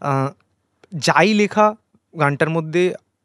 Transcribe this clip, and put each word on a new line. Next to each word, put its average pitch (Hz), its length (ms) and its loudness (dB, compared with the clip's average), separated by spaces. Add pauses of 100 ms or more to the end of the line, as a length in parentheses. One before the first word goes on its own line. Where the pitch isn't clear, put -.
আহ, 135 280 -2 (640)
যাই 165 400 2
লেখা 214 420 2 (440)
গানটার 143 300 0
মধ্যে 165 440 -2 (320)